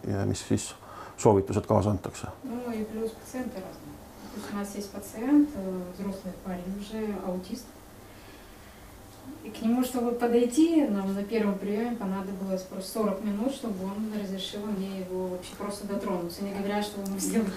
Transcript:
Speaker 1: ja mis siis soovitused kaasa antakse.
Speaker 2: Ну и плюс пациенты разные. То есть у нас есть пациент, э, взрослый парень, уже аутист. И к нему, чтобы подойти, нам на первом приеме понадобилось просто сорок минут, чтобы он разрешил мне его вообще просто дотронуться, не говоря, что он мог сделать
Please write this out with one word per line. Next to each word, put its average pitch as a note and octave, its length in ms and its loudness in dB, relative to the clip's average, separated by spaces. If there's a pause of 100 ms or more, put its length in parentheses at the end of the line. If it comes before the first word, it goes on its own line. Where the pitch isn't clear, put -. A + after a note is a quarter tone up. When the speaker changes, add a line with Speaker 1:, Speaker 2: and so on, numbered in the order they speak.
Speaker 1:
ja G2+ 240 0
mis G2+ 180 0
siis G#2+ 200 2 (500)
soovitused G2+ 480 6
kaasa G#2 240 6
antakse. - 380 -2 (160)
Speaker 2:
Ну A#3+ 280 -6
и A3 120 -2
плюс A3 260 -4
пациенты A3+ 480 -8
разные. D#3 360 -10 (400)
То - 40 -12
есть G#3 160 -8
у - 20 -4
нас G3+ 200 -4
есть - 160 -6
пациент, C4 640 4
э, F#3 260 -4 (160)
взрослый F#3+ 360 -6 (120)
парень, F#3 340 -4
уже G#3+ 360 -4 (100)
аутист. F#3 400 -4 (1800)
И - 60 -10
к - 120 -10
нему, A#3+ 220 4
чтобы A#3+ 300 2
подойти, B3 720 8
нам G3 280 2
на G3+ 100 0
первом G3+ 360 2
приеме G#3+ 380 0
понадобилось F#3+ 640 -2
просто - 300 -8
сорок G#3 340 2
минут, G#3+ 280 2
чтобы G3 300 -4
он G3+ 240 -2 (100)
разрешил G3 480 -4
мне F#3+ 340 -2
его F#3 280 -2
вообще F3+ 300 -6
просто G3+ 280 -6
дотронуться, G3 600 -2
не G3 80 -4
говоря, G3+ 280 0
что G#3 200 -4
он G3 100 -2
мог G3 80 -2
сделать G3+ 380 2